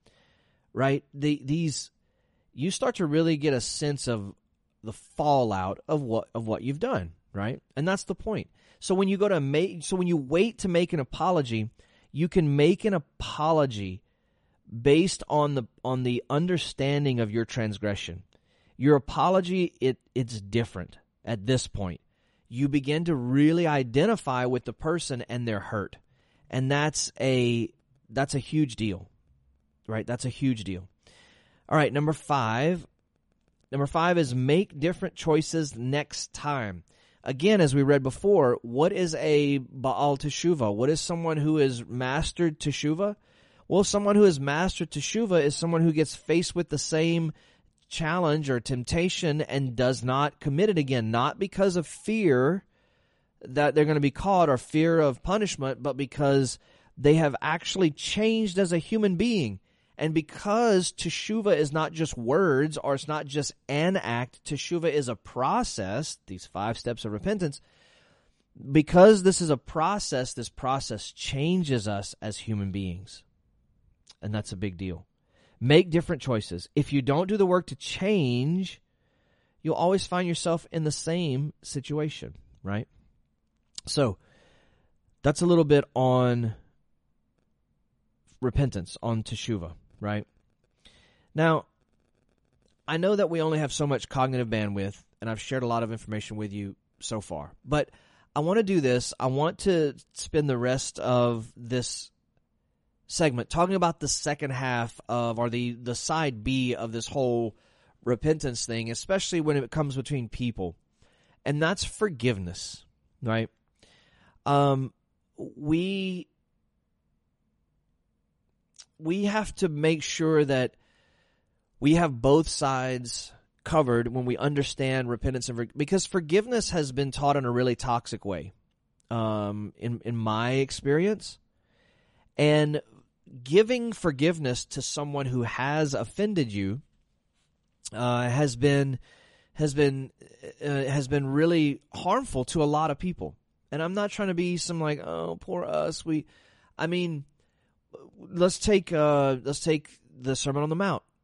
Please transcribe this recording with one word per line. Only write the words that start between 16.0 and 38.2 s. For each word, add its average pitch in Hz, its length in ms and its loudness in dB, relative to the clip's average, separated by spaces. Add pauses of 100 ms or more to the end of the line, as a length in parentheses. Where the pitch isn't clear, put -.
the 123 260 -2
understanding 143 920 0
of 107 100 -2
your 113 140 0
transgression. 104 800 -6 (520)
Your 143 200 6
apology, 180 840 0
it, 127 180 0 (160)
it's 117 260 -4
different 104 580 -6 (260)
at 104 220 -6
this 127 200 0
point. 92 340 -6 (480)
You 131 200 -2
begin 147 360 0
to 165 100 0
really 147 520 4
identify 135 800 0
with 123 180 -2
the 113 80 -8
person 156 560 -6
and 120 180 -6
their 107 140 -2
hurt. - 360 -8 (540)
And 131 200 0
that's 147 480 0
a, 120 540 2 (380)
that's 135 240 -4
a 139 40 -2
huge 147 380 0
deal, 98 320 -4 (760)
right? 110 200 -6
That's 120 180 -6
a 127 60 -4
huge 120 340 -2
deal. 92 240 -10 (800)
All - 100 2
right, 135 140 2
number 151 200 0
five. 139 720 0 (840)
Number 139 140 0
five 170 320 2
is 131 160 2
make 147 440 2
different 165 360 -4
choices 156 600 0
next 131 580 -4
time. 113 520 -6 (380)
Again, 175 380 2
as 139 140 4
we 143 80 6
read 139 200 4
before, 131 600 4